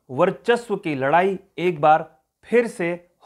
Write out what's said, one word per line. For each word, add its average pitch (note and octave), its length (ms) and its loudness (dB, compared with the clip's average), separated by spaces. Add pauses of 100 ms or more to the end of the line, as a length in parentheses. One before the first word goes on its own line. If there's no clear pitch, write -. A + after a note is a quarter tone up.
(100)
वर्चस्व F#3+ 640 -2
की D#3+ 180 -6
लड़ाई E3+ 440 0 (200)
एक E3 220 -2
बार D#3 380 2 (260)
फिर A#3 220 2
से F3 440 -8 (140)